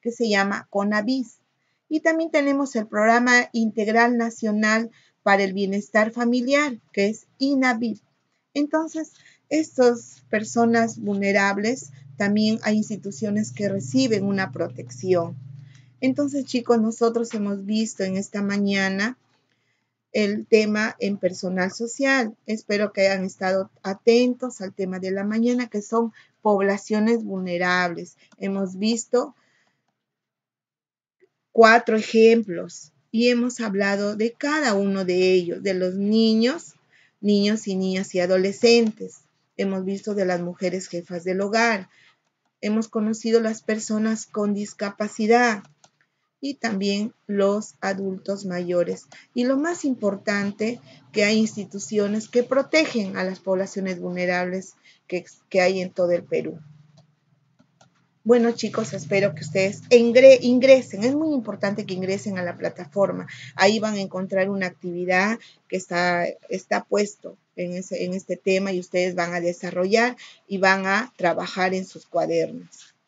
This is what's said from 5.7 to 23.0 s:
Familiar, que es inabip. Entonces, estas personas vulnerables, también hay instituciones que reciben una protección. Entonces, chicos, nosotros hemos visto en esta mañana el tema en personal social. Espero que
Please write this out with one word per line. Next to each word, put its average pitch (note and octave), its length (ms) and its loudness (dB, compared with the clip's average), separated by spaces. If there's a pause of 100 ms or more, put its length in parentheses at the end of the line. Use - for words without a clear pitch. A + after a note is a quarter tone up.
Familiar, B3 680 0 (140)
que G3 160 0
es A3 180 -8 (120)
inabip. B3+ 600 0 (560)
Entonces, D#4 580 -4 (360)
estas B3 800 0
personas A3+ 680 0
vulnerables, G3+ 920 0 (260)
también G#3+ 460 0
hay G#3+ 140 0
instituciones G#3 760 -4
que G3+ 160 -4
reciben G#3 560 0
una G3 280 -2
protección. F3 840 -4 (640)
Entonces, C#4 440 -2
chicos, A#3+ 360 0
nosotros A3+ 540 -2
hemos G3+ 320 -4
visto G#3+ 380 -4
en F#3+ 120 -4
esta G3+ 260 -6
mañana G3 720 -2 (960)
el G#3+ 340 -2
tema G#3+ 520 2
en G3+ 180 -2
personal F#3 560 -2
social. A#3+ 640 -2 (100)
Espero G#3 460 -2
que G3 160 2